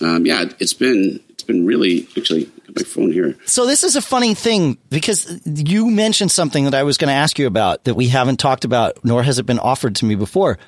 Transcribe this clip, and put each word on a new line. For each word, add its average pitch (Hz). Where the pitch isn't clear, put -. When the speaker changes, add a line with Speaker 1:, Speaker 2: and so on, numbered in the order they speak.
Speaker 1:
um, 82
yeah, 90
it's -
been, 143
it's -
been 90
really, 92
actually, 80
I -
got -
my -
phone -
here. 87
Speaker 2:
So 247
this 285
is 285
a 247
funny 240
thing 185
because 165
you 160
mentioned 214
something 147
that 135
I 135
was 143
gonna 143
ask 143
you 139
about 95
that 120
we 123
haven't 127
talked 135
about, 117
nor 120
has 131
it 110
been 120
offered 120
to -
me 107
before. 110